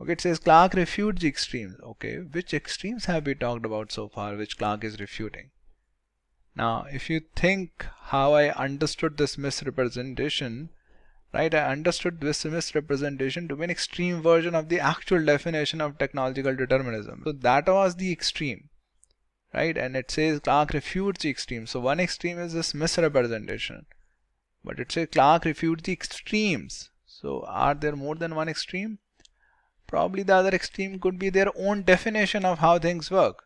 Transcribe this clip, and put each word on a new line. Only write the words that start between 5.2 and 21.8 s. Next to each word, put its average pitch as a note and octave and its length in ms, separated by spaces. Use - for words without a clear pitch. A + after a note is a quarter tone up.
Now, A#2 340
if C3+ 180
you D#3+ 120
think F#3 500
how C#3 260
I D3 180
understood D3 640
this C#3+ 220
misrepresentation, C3 1300
right, D#3+ 220
I C#3+ 160
understood E3+ 500
this D3 240
misrepresentation D3 1040
to C#3 80
be D#3 80
an F3 60
extreme F3 500
version E3 360
of D#3+ 120
the E3+ 120
actual D#3+ 440
definition D3+ 560
of D3+ 160
technological C3 600
determinism. B2+ 680
So D#3 80
that C#3 360
was F#3+ 260
the F#3 180
extreme, C#3+ 560
right? D#3 240
And B2+ 180
it B2+ 140
says D#3 300
Clark C#3+ 340
refutes F#3 480
the D3+ 80
extreme. A#2 360
So B2+ 140